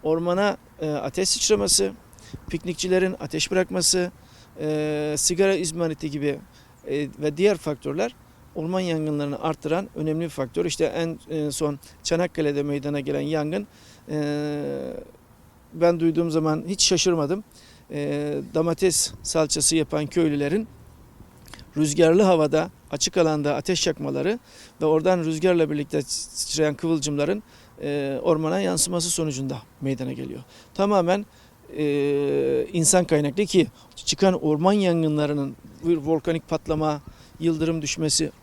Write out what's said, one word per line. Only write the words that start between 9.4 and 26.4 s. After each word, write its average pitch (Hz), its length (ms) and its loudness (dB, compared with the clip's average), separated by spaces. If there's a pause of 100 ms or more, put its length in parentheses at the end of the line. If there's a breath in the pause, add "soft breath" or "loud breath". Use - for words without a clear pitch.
arttıran 160 540 -2
önemli 156 280 -2
bir 165 60 -6
faktör. 139 360 -2
İşte 165 200 0
en, 165 340 -2 (100)
en 151 200 -2
son 143 300 -4 (240 loud breath)
Çanakkale'de 156 600 0
meydana 143 360 -2
gelen 143 220 -4
yangın, 156 460 -2 (420 loud breath)
e, 147 840 -4 (800)
ben 170 260 4
duyduğum 165 320 2
zaman 156 360 0
hiç 190 160 0
şaşırmadım. 175 600 2 (480 loud breath)
E, 147 420 -4 (200)
domates 165 600 2 (100)
salçası 156 520 2
yapan 151 320 0
köylülerin 156 600 0 (1120 loud breath)
rüzgarlı 160 440 6
havada, 160 480 4 (220)
açık - 260 -2
alanda 151 380 2
ateş 165 320 -2
yakmaları 147 520 -2 (420 loud breath)
ve 160 40 0
oradan 160 340 4
rüzgarla 160 520 2
birlikte 147 300 -2
sıçrayan - 760 -2